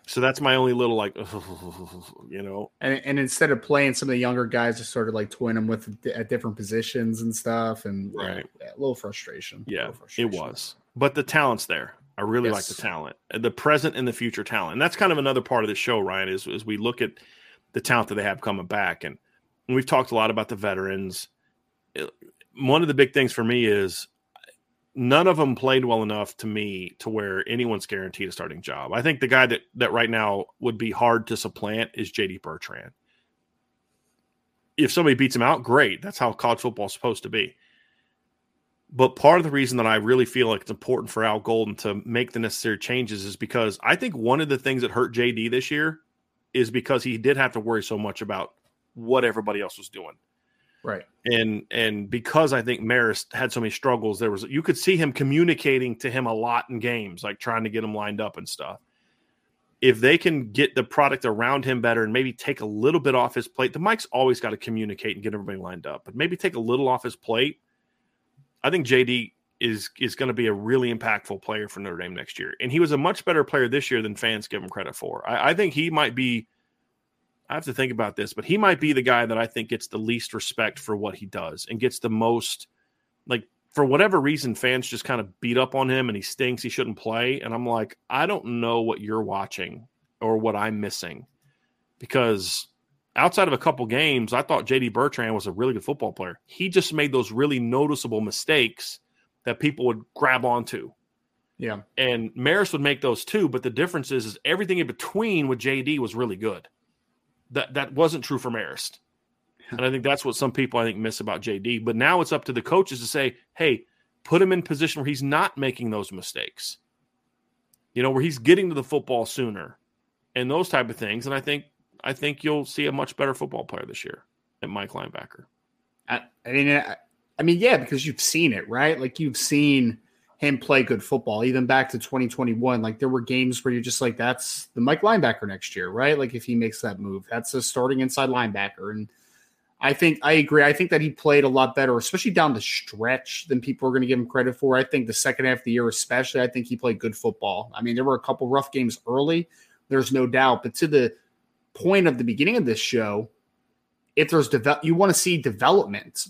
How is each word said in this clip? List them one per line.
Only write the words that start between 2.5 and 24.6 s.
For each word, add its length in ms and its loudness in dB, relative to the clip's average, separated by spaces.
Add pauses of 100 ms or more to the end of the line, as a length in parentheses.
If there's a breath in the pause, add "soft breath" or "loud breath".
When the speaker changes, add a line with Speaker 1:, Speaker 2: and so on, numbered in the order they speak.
Speaker 2:
And, 240 -2
and 120 -2
instead 340 2
of 100 0
playing 320 2
some 160 -4
of 20 2
the 60 0
younger 280 0
guys, 320 0
just 140 -12
sort 160 -2
of, 60 -4
like, 160 -4
toying 260 -4
them 100 0
with 360 -6
di-, 100 -4
at 160 -6
different 300 -4
positions 640 -4
and 120 -4
stuff, 520 -4
and, 280 -8
yeah, 140 -8
Speaker 1:
Right. 220 -10 (100)
Speaker 2:
yeah, 120 -16
a 60 -20
little 180 -4
frustration. 680 -14
A 60 -12
Speaker 1:
Yeah, 80 -4
Speaker 2:
little 140 -6
frustration. 400 -4
Speaker 1:
it 40 -4
was. 380 -10 (220)
But 180 2
the 80 -2
talent's 440 2
there. 280 -6 (220)
I 60 -4
really 260 2
like 160 -2
the 80 -8
Speaker 2:
Yes. 80 -14
Speaker 1:
talent, 340 -8 (180)
the 160 0
present 460 2
and 100 -2
the 60 0
future 320 -4
talent. 300 -4
And 80 0
that's 160 2
kind 160 4
of 40 -2
another 220 2
part 240 0
of 60 0
the 60 -2
show, 260 0
Ryan, 260 -2
is, 200 -4
is 180 -8
we 100 -4
look 260 -2
at 100 -2 (600 soft breath)
the 80 -6
talent 300 2
that 60 -4
they 80 -2
have 180 -2
coming 240 -4
back. 400 -4
And, 120 -12 (520)
and 60 2
we've 100 2
talked 260 0
a 40 0
lot 160 2
about 180 -4
the 80 -8
veterans. 720 -4 (640)
It, 160 -8 (480)
one 220 6
of 80 2
the 40 4
big 200 6
things 180 4
for 120 -2
me 220 2
is 440 0 (840)